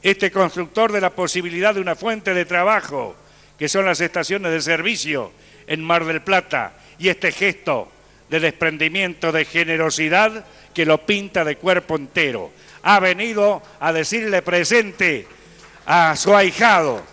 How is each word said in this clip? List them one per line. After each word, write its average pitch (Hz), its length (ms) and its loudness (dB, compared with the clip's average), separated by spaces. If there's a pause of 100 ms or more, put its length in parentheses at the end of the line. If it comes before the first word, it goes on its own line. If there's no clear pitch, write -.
este 196 300 0
constructor 190 580 0
de 208 100 0
la 180 100 2
posibilidad 180 640 -2
de 196 40 -4
una 180 140 -2
fuente 202 400 -4
de 175 100 0
trabajo, 175 720 -2 (420)
que 151 120 -4
son 190 160 0
las 170 160 0
estaciones 175 500 -4
de 160 100 -2
servicio 156 720 -2 (380)
en 160 160 -4
Mar 165 200 2
del 160 180 -4
Plata, 175 500 -2 (260)
y 175 100 0
este 175 220 -2
gesto 156 640 -4 (360)
de 156 120 -2
desprendimiento, 160 920 -2
de 156 140 0
generosidad 160 1000 0 (300)
que 165 100 0
lo 156 220 2
pinta 202 380 -2
de 151 100 -2
cuerpo 175 400 -2
entero. 131 560 -4 (320)
Ha 202 160 4
venido 202 640 0 (160)
a 156 140 0
decirle 190 500 -2
presente 175 840 0 (640)
a 160 300 4
su 196 180 4
ahijado 185 680 4 (120)